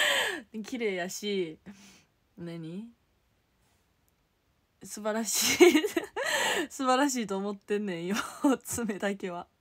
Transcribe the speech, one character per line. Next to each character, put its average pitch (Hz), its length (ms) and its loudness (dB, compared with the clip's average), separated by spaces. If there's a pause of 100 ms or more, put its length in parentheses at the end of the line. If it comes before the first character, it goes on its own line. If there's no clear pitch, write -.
(640)
綺 254 140 -8
麗 208 160 -2
や 175 140 -4
し、 190 500 -4 (800)
何？ 170 540 -10 (1900)
素 208 200 -12
晴 214 120 0
ら 226 100 0
し - 300 2 (100)
い。 320 200 8 (300)
<laughs> 453 540 0
素 - 180 -6
晴 254 100 6
ら 285 120 4
し 254 140 -2
い 196 40 -6
と 196 120 -4
思 202 140 -4
っ 196 40 -10
て 208 220 -4
ん 208 80 -4
ね 180 100 -4
ん 170 100 -6
よ。 202 100 -2 (240)
<laughs> 269 240 4
爪 220 340 -4
だ 202 160 -2
け 196 160 -6
は。 175 160 -10 (140)